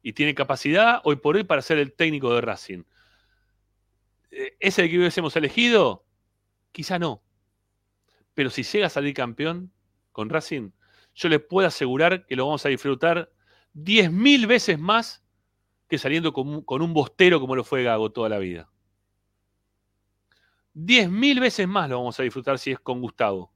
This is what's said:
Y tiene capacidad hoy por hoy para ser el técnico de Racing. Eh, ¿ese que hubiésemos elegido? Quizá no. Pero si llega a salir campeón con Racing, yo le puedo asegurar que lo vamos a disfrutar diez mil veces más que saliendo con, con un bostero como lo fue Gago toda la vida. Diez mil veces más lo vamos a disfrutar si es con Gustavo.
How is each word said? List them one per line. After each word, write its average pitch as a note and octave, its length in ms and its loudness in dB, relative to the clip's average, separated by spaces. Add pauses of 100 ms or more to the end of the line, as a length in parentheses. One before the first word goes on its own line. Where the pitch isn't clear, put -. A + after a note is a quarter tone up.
Y A2 100 -10
tiene D3 220 0
capacidad D3+ 680 2
hoy D3 120 2
por D3+ 200 0
hoy G#3+ 80 0
para D3 180 0
ser D#3+ 160 0
el C#3+ 160 -2
técnico C#3+ 400 0
de A#2 80 2
Racing. F#2+ 400 -10 (1500)
Eh, - 300 -12
¿ese F#3+ 300 2
que F3 80 2
hubiésemos E3+ 380 0
elegido? E3 680 2 (680)
Quizá F3 280 -6
no. D3 240 -4 (1120)
Pero C3 160 -2
si B2+ 120 -8
llega G3+ 260 -2
a - 20 -4
salir C#3+ 240 -4
campeón D3+ 580 -6 (400)
con G#2+ 160 -8
Racing, C#3+ 440 -6 (420)
yo E3+ 160 -2
le D3+ 80 4
puedo F#3 280 0
asegurar D#3 600 0
que C3 100 -6
lo C3 80 0
vamos D3 220 -4
a - 20 2
disfrutar C#3+ 640 -2 (400)
diez F3 400 2
mil A#3+ 340 4
veces G3+ 320 2
más G#3+ 460 -2 (640)
que D#3 80 -2
saliendo D3+ 380 -2
con, D3 260 -6
con C#3 220 -4
un E3+ 100 -2
bostero D#3+ 480 4
como C3 160 -2
lo A#2+ 80 -2
fue C3 180 -2
Gago A2 300 0
toda A2 160 -2
la G#2+ 80 -2
vida. F2+ 340 -8 (2000)
Diez F#3 340 4
mil B3 320 2
veces G#3+ 260 0
más F#3 220 -2
lo B2+ 80 -2
vamos B2 240 -6
a - 20 2
disfrutar C3 360 -2
si C3+ 140 -6
es B2+ 60 -6
con B2+ 220 -8
Gustavo. G2 560 -4